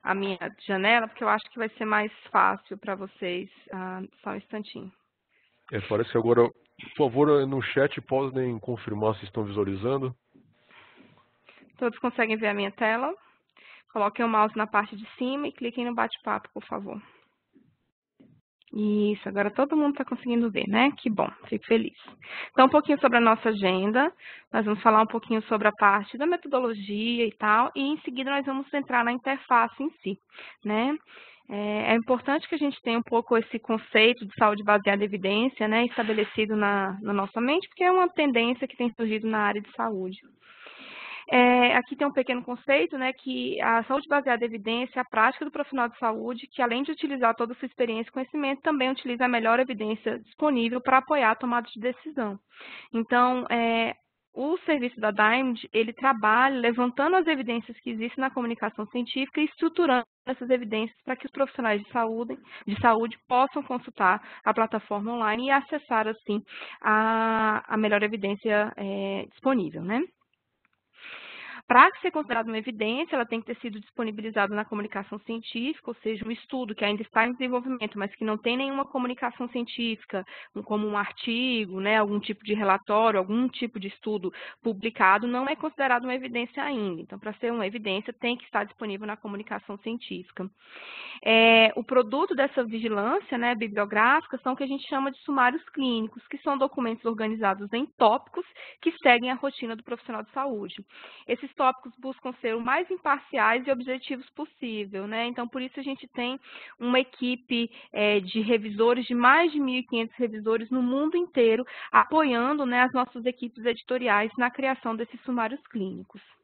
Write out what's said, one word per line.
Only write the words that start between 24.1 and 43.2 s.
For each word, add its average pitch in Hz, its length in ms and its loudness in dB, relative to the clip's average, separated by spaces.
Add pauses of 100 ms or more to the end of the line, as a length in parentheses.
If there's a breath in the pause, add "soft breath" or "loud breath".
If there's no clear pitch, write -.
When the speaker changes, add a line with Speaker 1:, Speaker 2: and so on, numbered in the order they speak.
Speaker 1:
Nós 220 120 0
vamos 208 160 0
falar 220 220 8
um 220 40 4
pouquinho 220 360 -2
sobre 214 240 0
a 208 60 6
parte 208 440 4
da 269 80 -2
metodologia 240 1000 0
e 208 60 -2
tal, 214 420 2
e 277 60 -4
em 285 220 -2
seguida 262 280 -6
nós 277 160 -2
vamos 269 260 -6
entrar 269 320 0
na 233 80 2
interface 247 680 0
em 311 80 -4 (120)
si, 190 140 -6 (480 loud breath)
né? 226 320 0 (520 loud breath)
É, 208 440 -2
é - 40 6
importante 254 520 0
que - 60 -4
a 311 40 -4
gente 285 240 -2
tenha 233 160 0
um 240 40 -2
pouco 233 340 2
esse 226 220 -2
conceito 220 640 2
de 196 120 -12
saúde 208 260 2
baseada 202 400 2
em 208 40 0
evidência, 208 600 0
né, 226 200 2
estabelecido 220 680 -2
na, 202 480 2
na 208 100 -4
nossa 202 280 -2
mente, 285 280 0
porque - 140 -6
é 359 80 6
uma 370 180 6
tendência 254 600 0
que - 80 -14
tem 240 160 -2
surgido 220 340 -2
na 220 140 0
área 208 200 0
de 208 140 -16
saúde. 190 420 -6 (1160 loud breath)
É, 247 440 6
aqui 247 200 -2
tem 294 100 0
um 277 60 -2
pequeno 247 320 -2
conceito, 294 540 0
né, 262 140 -2
que 254 500 -6